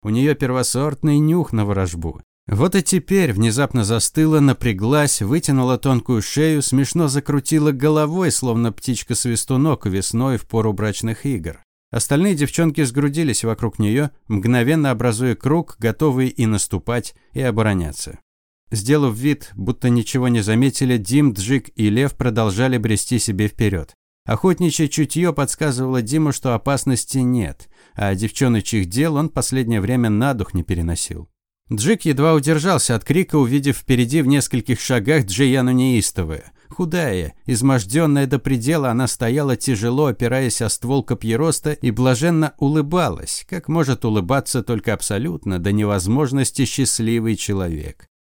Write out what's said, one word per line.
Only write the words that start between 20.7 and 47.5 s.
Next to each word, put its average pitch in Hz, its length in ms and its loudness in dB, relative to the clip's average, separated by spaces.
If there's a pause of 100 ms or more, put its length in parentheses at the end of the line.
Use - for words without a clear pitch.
Дим, 123 360 2
Джик 104 420 -2
и 104 160 2
Лев 131 240 0
продолжали 117 640 0
брести 110 400 0
себе 107 280 0
вперед. 98 460 -2 (320)
Охотничье 160 640 0
чутье 160 440 0
подсказывало 131 680 -2
Диму, 147 300 0
что 127 240 -2
опасности 135 640 -2
нет, 123 500 -2 (240)
а 101 220 -2
девчоночьих 110 720 0
дел 143 300 0
он 156 120 -2
последнее 117 520 -2
время 120 280 0
на 117 240 2
дух 98 220 -6
не 87 80 -2
переносил. 82 640 -4 (420)
Джик 113 340 0
едва 151 280 2
удержался 151 600 2
от 107 80 -2
крика, 165 320 0
увидев 139 420 2
впереди 123 440 0
в 127 60 2
нескольких 131 520 0
шагах 127 460 2
Джияну 127 460 2
Неистовую. 110 720 0 (260)
Худая, 151 640 -4 (120)
изможденная 135 800 2
до 131 140 0
предела, 135 500 0
она 120 180 0
стояла 139 480 0
тяжело, 127 520 0
опираясь 123 540 0
о 110 80 0
ствол 131 340 -2
копьероста, 131 720 0
и 131 180 -2
блаженно 131 680 2
улыбалась, 147 880 -2
как 180 200 -8
может 135 360 0
улыбаться 113 600 0
только 113 300 -2
абсолютно 104 640 -4
до 92 120 -2
невозможности 110 920 0
счастливый 117 680 0
человек. 85 720 -6 (300)